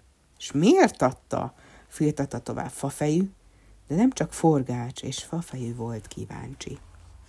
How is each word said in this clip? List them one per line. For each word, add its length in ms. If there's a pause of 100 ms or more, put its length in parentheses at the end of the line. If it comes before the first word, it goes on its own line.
(380)
„S 140
miért 500
adta?” 520 (340)
firtatta 520
tovább 300
Fafejű, 600 (580)
de 80
nem 160
csak 220
Forgács 680
és 200
Fafejű 520
volt 320
kíváncsi. 680 (520)